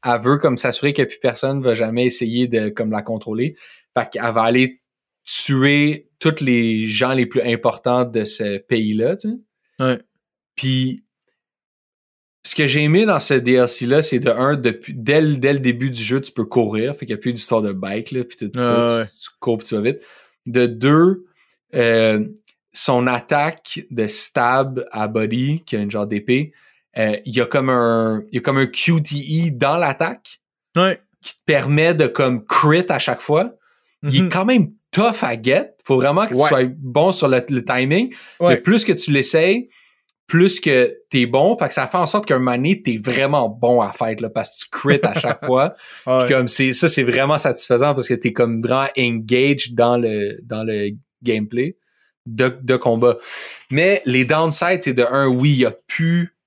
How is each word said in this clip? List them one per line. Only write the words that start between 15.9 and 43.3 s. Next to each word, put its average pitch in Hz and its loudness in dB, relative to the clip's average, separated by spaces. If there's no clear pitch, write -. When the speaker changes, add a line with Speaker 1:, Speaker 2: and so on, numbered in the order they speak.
Speaker 1:
jeu, 120 0
tu 135 -10
peux 113 -4
courir, 113 0
fait - -12
qu'il 117 -10
y - -12
a - -14
plus 123 -4
d'histoire 113 -2
de 104 -4
bike, 98 -8
là, 127 -6
puis - -20
tout 104 -10
Speaker 2:
Ouais, 123 -2
Speaker 1:
ça, 120 2
Speaker 2:
ouais. 110 -4
Speaker 1:
tu, 107 -20
tu - -18
cours, 117 -2
puis - -14
tu 113 -6
vas 104 -2
vite. 113 -4
De 123 0
deux, 147 2
euh, 113 2
son 123 0
attaque 147 -2
de 113 -4
stab 131 0
à 107 -4
Buddy, 117 -2
qui - -6
a - -2
une 101 -4
genre 104 -4
d'épée, 123 -2
euh, 107 0
il 117 -8
y 123 2
a 120 2
comme 131 0
un, 113 2
il - -8
y - 0
a - -2
comme 135 0
un 135 2
Q 160 0
T 147 -6
E 156 -2
dans 139 0
l'attaque 160 -4
Speaker 2:
Ouais. 180 2
Speaker 1:
qui - -16
te - -20
permet 147 2
de 156 4
comme 127 -2
crit 160 2
à 143 0
chaque 120 -4
fois. 180 0
Il 139 0
est 185 4
Speaker 2:
Mhm. 180 0
Speaker 1:
quand 185 0
même 226 2
tough 226 0
à 117 -4
get. 127 2
Faut 135 2
vraiment 147 2
que 123 -4
Speaker 2:
Ouais. 131 4
Speaker 1:
tu 151 4
sois 131 4
bon 147 2
sur 160 0
le, 127 4
le 123 -2
timing. 139 0
Speaker 2:
Ouais. 175 4
Speaker 1:
Mais 165 6
plus 220 2
que - 0
tu 156 -2
l'essayes, 165 2
plus 185 4
que 127 2
t'es 123 2
bon. 143 2
Fait 143 0
que - -10
ça 131 -2
fait 185 -4
en 175 2
sorte 208 -2
qu'un 139 2
moment 127 0
donné, 156 0
t'es 117 -2
vraiment 131 0